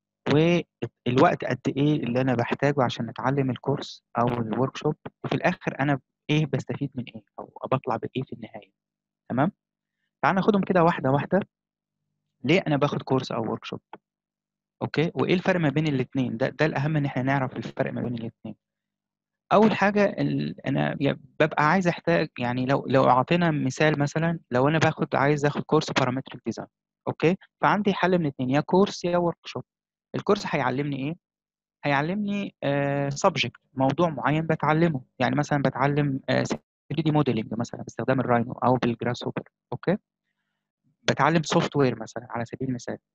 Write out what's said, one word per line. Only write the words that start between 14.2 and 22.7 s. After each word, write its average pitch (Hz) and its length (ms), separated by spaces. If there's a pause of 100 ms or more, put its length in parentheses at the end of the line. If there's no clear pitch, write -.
أوكي؟ 147 340
وإيه 131 180
الفرق 180 260
ما 156 100
بين 156 180
الاتنين؟ 127 500
ده، 131 120
ده 139 160
الأهم 156 320
إن 143 80
إحنا 131 180
نعرف 135 340
الفرق 131 360
ما 120 80
بين 123 120
الاتنين. 113 420 (960)
أول 202 220
حاجة 202 300
ال-، 147 500 (120)
أنا 143 340
ي-، 139 120 (260)
ببقى 151 300
عايز 180 180
أحتاج، 165 420 (100)
يعني 123 260
لو، 139 220